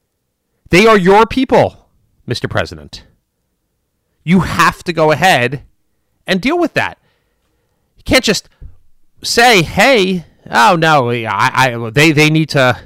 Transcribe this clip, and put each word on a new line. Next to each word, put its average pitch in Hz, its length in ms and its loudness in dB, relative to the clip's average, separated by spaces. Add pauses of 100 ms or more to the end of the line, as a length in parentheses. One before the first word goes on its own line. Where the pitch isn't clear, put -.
(680)
They 196 180 4
are 220 100 6
your 196 280 4
people, 202 640 -2 (360)
Mister - 220 -8
President. 80 560 -8 (1200)
You 170 180 2
have 160 420 -2
to 180 80 -6
go 156 220 0
ahead 143 500 0 (600)
and 185 160 -4
deal 320 180 -2
with 339 140 -2
that. 95 240 -6 (1000)
You - 80 -20
can't - 220 -2
just - 240 -4 (760)
say, 233 380 2
"Hey, 190 640 0 (260)
oh 220 260 2
no, 151 340 0
I, 117 180 -6
I, 120 600 -2
they, 151 200 2
they 151 180 0
need 156 200 -2
to, 127 360 0